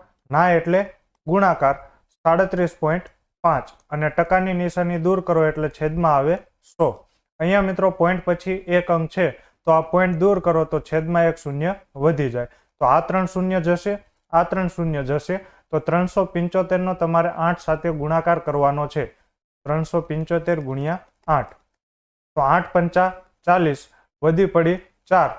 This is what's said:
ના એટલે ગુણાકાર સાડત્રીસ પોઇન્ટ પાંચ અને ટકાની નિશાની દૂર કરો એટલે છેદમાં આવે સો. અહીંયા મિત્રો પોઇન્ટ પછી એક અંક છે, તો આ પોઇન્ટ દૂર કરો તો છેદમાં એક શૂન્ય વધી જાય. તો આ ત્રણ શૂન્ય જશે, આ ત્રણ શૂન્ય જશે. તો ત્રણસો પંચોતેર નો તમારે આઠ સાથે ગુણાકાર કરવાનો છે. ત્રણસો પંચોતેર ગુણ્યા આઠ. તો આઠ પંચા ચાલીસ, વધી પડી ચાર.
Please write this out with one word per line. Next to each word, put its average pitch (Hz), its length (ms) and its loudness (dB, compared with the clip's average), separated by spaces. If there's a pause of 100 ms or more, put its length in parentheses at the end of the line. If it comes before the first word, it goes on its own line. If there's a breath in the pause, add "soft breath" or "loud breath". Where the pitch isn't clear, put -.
(300)
ના 156 160 4 (120)
એટલે 170 220 2 (460)
ગુણાકાર 160 500 2 (480)
સાડત્રીસ 175 580 2
પોઇન્ટ 165 280 -2 (340)
પાંચ 151 220 0 (260)
અને 151 180 -2
ટકાની 185 500 0
નિશાની 175 460 -2
દૂર 185 220 2
કરો 160 220 2
એટલે 151 180 -4 (100)
છેદમાં 160 400 0
આવે 151 180 2 (380)
સો. 160 140 2 (520)
અહીંયા 190 300 2
મિત્રો 190 200 2 (100)
પોઇન્ટ 175 280 2
પછી 185 280 -4 (220)
એક 175 180 0
અંક 165 200 -2
છે, 180 100 2 (380 soft breath)
તો 165 140 2
આ 160 40 0 (100)
પોઇન્ટ 180 300 0
દૂર 196 240 4
કરો 160 260 2
તો 151 160 -2
છેદમાં 165 420 0
એક 165 140 -10
શૂન્ય 151 300 -4 (300)
વધી 147 320 2
જાય. 120 120 -6 (300 soft breath)
તો 139 160 0
આ 165 140 4
ત્રણ 185 260 -2
શૂન્ય 185 320 -2
જશે, 175 280 -2 (380)
આ 170 180 4
ત્રણ 185 260 -2
શૂન્ય 156 340 -2
જશે. 151 260 -2 (340 loud breath)
તો 156 160 0
ત્રણસો 180 360 0 (100)
પંચોતેર 180 460 0
નો 185 140 -2 (100)
તમારે 165 280 0 (140)
આઠ 170 220 -2
સાથે 156 220 -2 (120)
ગુણાકાર 160 460 0
કરવાનો 143 380 0 (100)
છે. 147 100 -2 (640)
ત્રણસો 160 320 -2 (100)
પંચોતેર 160 580 -2
ગુણ્યા 139 320 -4 (380)
આઠ. 120 180 -4 (800)
તો 151 60 -2 (140)
આઠ 180 200 0
પંચા 175 320 2 (400)
ચાલીસ, 170 340 2 (420 soft breath)
વધી 165 320 2
પડી 170 220 2 (340)
ચાર. 165 280 4